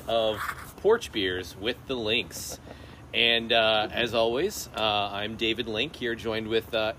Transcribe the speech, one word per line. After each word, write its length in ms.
of 300
Porch 300
Beers 480
with 180
the 80
Links. 640
And, 400
uh, 380
as 220
always, 640
uh, 60
I'm 260
David 300
Link, 280
here 200
joined 320
with, 260
uh, 260